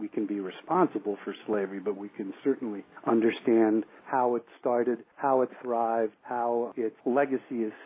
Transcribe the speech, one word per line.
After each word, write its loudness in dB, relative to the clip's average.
we -4
can -2
be -4
responsible -2
for -6
slavery, -2
but -4
we -10
can -8
certainly -2
understand 4
how 2
it -6
started, 0
how 2
it 0
thrived, 0
how -2
its -4
legacy 0
is -4